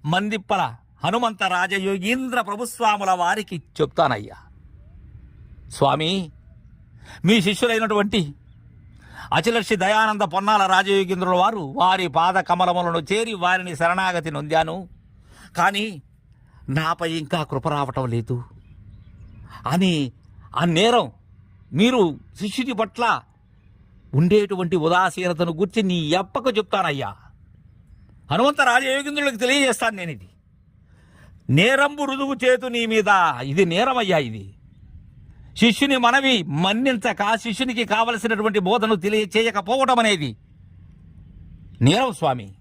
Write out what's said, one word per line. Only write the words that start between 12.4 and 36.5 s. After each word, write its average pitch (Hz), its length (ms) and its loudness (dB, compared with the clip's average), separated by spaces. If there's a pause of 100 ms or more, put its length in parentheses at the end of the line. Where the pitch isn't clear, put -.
కమలములను 175 600 0
చేరి 226 240 -2 (100)
వారిని 180 380 0
శరణాగతి 175 540 0
నొందాను, 160 400 0 (840)
కానీ 202 260 2 (920)
నాపై 165 320 -2 (120)
ఇంకా 156 280 -4
కృప 135 240 -6
రావటం 135 400 -4
లేదు 120 240 -4 (1400)
అని 185 200 2 (680)
ఆ 165 40 2 (140)
నేరం, 220 280 4 (760)
మీరు 247 200 4 (380)
శిష్యుడి 233 400 -4
పట్ల - 240 -4 (1080)
ఉండేటువంటి 185 640 2 (100)
ఉదాసీనతను 175 720 0
గుర్చి 202 220 -2 (100)
నీ 175 80 0 (220)
అప్పకు 247 360 -4
చెప్తానయ్యా. 165 520 -2 (1200)
హనుమంత 277 300 2 (100)
రాజయోగీంద్రులకు 269 720 0
తెలియజేస్తాను 247 580 0
నేను 170 160 -8
ఇది. 92 120 -20 (1300)
నేరంబు 285 520 2
రుజువు 269 320 -4
చేతు 254 320 2
నీ 233 80 -2 (100)
మీద, 208 180 2 (420)
ఇది 185 200 4
నేరమయ్యా. 214 460 0 (100)
ఇది 107 160 -12 (1160)
శిష్యుని 262 440 4
మనవి 262 300 4 (320)